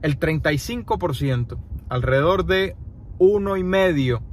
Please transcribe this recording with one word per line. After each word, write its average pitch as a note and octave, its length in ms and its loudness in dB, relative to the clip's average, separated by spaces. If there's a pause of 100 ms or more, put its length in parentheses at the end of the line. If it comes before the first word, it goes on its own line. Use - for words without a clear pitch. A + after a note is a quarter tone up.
el D3 160 0
treinta D#3+ 340 0
y C#3+ 60 -2
cinco A3+ 400 -4
por E3+ 180 -2
ciento, B2 420 -2 (300)
alrededor C#3 560 2
de F#3+ 320 0 (420)
uno G3 380 4
y F#3 80 -2
medio E3 580 2 (100)